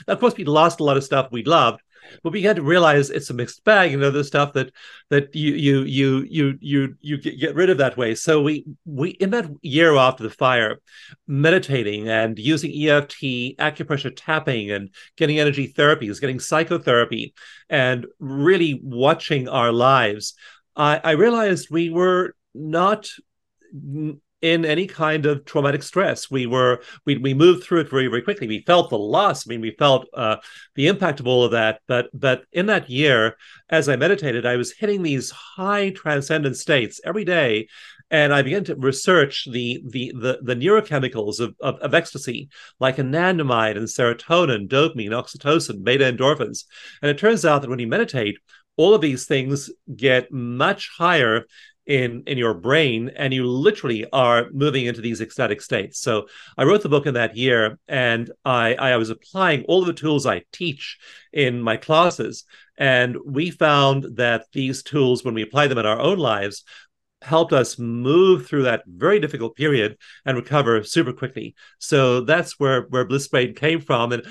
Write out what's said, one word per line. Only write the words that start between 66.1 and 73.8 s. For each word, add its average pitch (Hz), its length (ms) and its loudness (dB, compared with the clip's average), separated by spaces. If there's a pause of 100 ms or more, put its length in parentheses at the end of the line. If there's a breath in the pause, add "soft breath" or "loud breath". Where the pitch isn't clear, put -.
lives, 104 460 -2 (580 loud breath)
helped 165 300 2
us 127 260 0
move 139 680 2
through 147 160 -2
that 120 240 0
very 139 320 0
difficult 143 380 -6
period 127 420 0 (260 loud breath)
and 131 120 -2
recover 117 480 0
super 117 280 -2
quickly. 113 440 -12 (220 soft breath)
So 131 420 2
that's 156 400 -2
where, 131 220 2
where 127 220 -2
Bliss 135 220 -4
Brain 123 280 -2
came 160 260 -2